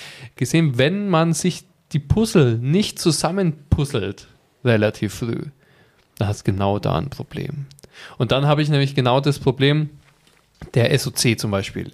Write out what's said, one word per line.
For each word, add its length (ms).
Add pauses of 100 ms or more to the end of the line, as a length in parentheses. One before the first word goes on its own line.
(360)
gesehen, 400
wenn 320
man 240
sich 320 (280)
die 80
Puzzle 580
nicht 400
zusammenpuzzelt, 1300 (360)
relativ 520
früh, 300 (760)
dann 100
hast 180
du 60
genau 260
da 200
ein 100
Problem. 560 (540)
Und 120
dann 140
habe 160
ich 80
nämlich 260
genau 260
das 180
Problem, 500 (880)
der 180
S 140
O 60
C 240
zum 140
Beispiel 440